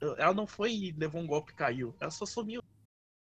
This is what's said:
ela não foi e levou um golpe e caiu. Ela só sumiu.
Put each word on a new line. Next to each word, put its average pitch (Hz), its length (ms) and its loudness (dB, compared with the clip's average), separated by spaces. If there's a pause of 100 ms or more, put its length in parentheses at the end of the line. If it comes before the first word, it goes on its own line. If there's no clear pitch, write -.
(180)
ela 170 160 6
não 208 140 0
foi 220 240 0
e 196 220 -2
levou 156 280 -2
um 165 60 -4
golpe 151 240 0
e - 40 -20
caiu. 123 440 0
Ela 151 120 -2
só - 140 -6
sumiu. 233 360 -4 (800)